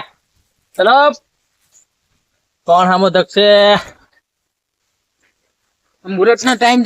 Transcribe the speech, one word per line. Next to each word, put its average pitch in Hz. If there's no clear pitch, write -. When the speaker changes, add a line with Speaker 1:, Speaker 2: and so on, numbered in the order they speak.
Speaker 1:
ચલો. 208
કોણ 180
હામો 190
ધકશે? 196
Speaker 2:
મુહૂર્તનો 214
ટાઇમ 240